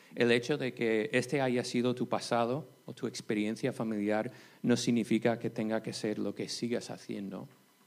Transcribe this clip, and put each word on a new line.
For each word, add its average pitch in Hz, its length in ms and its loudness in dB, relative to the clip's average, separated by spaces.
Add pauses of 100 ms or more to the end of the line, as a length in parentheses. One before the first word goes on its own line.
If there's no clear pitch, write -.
(160)
el 120 160 4
hecho 127 260 2
de 127 160 -4
que 110 380 2
este 127 300 2
haya 123 240 2
sido 123 280 2
tu 123 140 -2
pasado 117 640 0 (160)
o 131 80 -10
tu - 120 -8
experiencia 113 680 -2
familiar 110 580 0 (300)
no 120 160 4
significa 117 600 2
que 113 120 -4
tenga 110 340 -2
que 117 80 -6
ser 107 260 -2
lo 101 160 -2
que 104 140 -6
sigas 117 420 -4
haciendo 104 600 -8 (380)